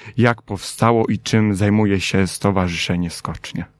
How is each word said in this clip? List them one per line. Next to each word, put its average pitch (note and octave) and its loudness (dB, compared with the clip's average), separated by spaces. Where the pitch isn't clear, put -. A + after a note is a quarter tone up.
jak A#2 2
powstało A2+ 0
i G#2 0
czym G#2+ 2
zajmuje G#2 2
się F#2+ 0
Stowarzyszenie F2 -2
Skocznia. - -10